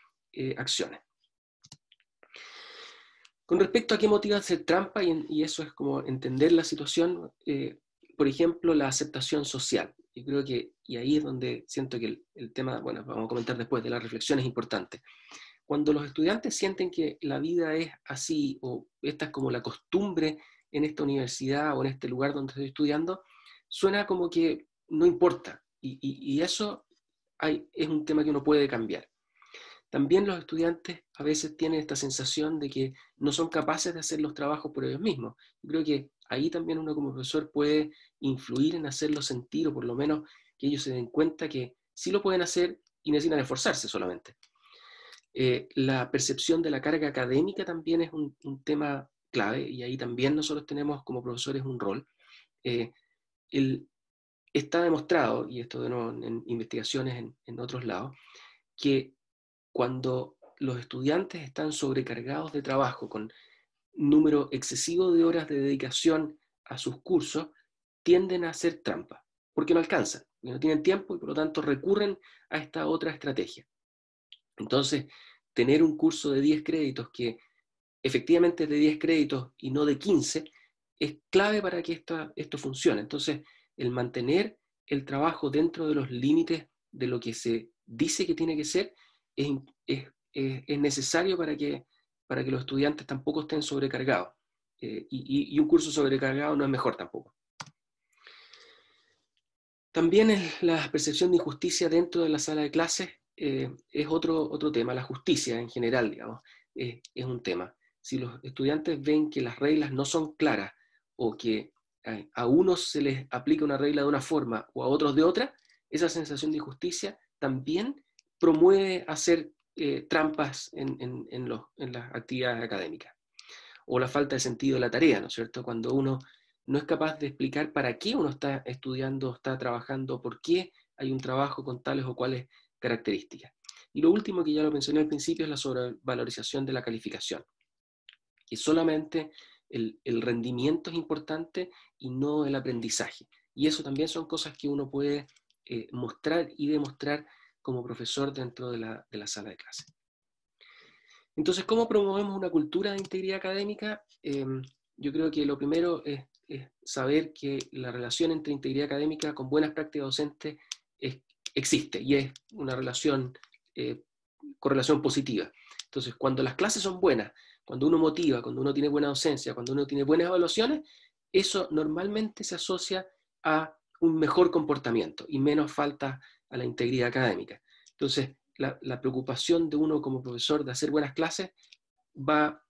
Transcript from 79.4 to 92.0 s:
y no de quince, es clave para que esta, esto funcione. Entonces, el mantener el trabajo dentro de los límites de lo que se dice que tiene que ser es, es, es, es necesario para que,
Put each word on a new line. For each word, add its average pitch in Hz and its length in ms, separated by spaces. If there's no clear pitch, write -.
y 131 140
no 147 140
de 143 140
quince, 156 460
es - 200
clave 208 320
para 175 220
que 170 80
esta, 160 460
esto 151 200
funcione. 131 440
Entonces, 139 400
el 120 160
mantener 127 640
el 139 160
trabajo 143 460
dentro 160 400
de 151 60
los 131 140
límites 151 600
de - 180
lo 123 120
que 117 140
se 113 380
dice 143 400
que 170 80
tiene 160 220
que 151 80
ser 180 300
es, 143 140
es, 135 220
es, 135 340
es 143 140
necesario 147 560
para 156 220
que, 143 280